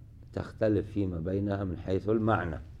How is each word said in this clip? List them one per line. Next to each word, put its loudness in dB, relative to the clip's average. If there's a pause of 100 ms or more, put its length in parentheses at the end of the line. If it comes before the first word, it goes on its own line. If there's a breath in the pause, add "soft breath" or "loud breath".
(340)
تختلف 2
فيما 0
بينها 0
من -2
حيث -2
المعنى؟ 2 (220)